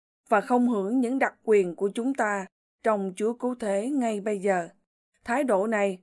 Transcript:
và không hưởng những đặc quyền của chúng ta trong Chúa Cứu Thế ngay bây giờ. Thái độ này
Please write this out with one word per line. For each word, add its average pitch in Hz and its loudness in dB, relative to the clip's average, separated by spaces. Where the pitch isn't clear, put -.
và 214 4
không 247 2
hưởng 214 0
những 254 0
đặc 247 0
quyền 190 2
của 196 -2
chúng 233 -2
ta 208 -2
trong 202 0
Chúa 214 -2
Cứu 247 -4
Thế 208 -2
ngay 233 -2
bây 208 -4
giờ. 185 0
Thái 262 -2
độ 214 2
này 202 0